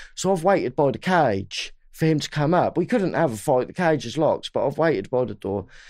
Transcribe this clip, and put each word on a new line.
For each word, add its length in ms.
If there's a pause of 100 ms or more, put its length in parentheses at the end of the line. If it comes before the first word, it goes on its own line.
(160)
So 160
I've 100
waited 320
by 160
the 80
cage 760 (200)
for 140
him 120
to 100
come 260
up. 220
We 100
couldn't 280
have 180
a 40
fight, 320
the 40
cage 320
is 140
locked, 340
but 140
I've 120
waited 320
by 160
the 100
door. 300 (240)